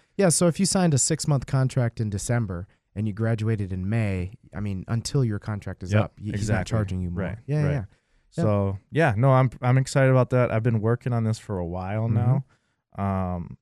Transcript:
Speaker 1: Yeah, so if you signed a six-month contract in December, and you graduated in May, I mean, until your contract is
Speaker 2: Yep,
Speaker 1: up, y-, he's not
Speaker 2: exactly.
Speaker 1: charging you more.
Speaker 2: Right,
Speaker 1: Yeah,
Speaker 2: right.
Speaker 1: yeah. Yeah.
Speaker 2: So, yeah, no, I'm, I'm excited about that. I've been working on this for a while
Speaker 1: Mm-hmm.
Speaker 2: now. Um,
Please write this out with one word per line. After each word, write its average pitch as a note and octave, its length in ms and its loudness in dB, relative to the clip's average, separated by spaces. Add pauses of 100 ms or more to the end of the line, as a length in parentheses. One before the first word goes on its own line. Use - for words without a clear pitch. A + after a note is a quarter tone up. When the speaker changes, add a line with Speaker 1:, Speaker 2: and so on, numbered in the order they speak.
(160)
Speaker 1:
Yeah, G3 140 4
so F3 180 4
if E3 100 2
you G3 80 2
signed F3+ 280 2
a C3 40 4
six-month D3 480 0
contract C3 540 0
in G#2+ 100 -2
December, G2 560 -4 (300)
and G#2+ 120 -2
you G#2 60 -4
graduated G#2+ 600 -2
in F#2 160 -4
May, G2 420 -2 (240)
I - 60 -8
mean, G2+ 260 -6
until A#2+ 380 -2
your G#2 140 -2
contract G2 440 -8
is F2+ 100 -8
Speaker 2:
Yep, G#2+ 100 4
Speaker 1:
up, - 140 -6
y-, - 80 -16
he's G#2 80 -6
not G#2+ 280 0
Speaker 2:
exactly. F#2+ 80 -10
Speaker 1:
charging G2 320 -2
you F2+ 100 -4
more. F2+ 120 -4
Speaker 2:
Right, F2+ 220 -6
Speaker 1:
Yeah, D3 180 -2
Speaker 2:
right. - 80 0
Speaker 1:
yeah. A#2 120 -2 (540)
Yeah. C#3+ 60 0
Speaker 2:
So, G2+ 340 0 (140)
yeah, C#3+ 260 2
no, C3+ 140 4
I'm, C3 180 4 (120)
I'm B2 160 4
excited C3 340 4
about B2+ 200 4
that. B2 200 2
I've A2 120 0
been A#2 180 2
working A#2+ 320 0
on A#2 100 0
this A2 160 0
for G2+ 180 -6
a F2 80 -4
while F#2 440 -4
Speaker 1:
Mm-hmm. A2 60 0
Speaker 2:
now. B2 300 2 (520)
Um, F#2 640 -4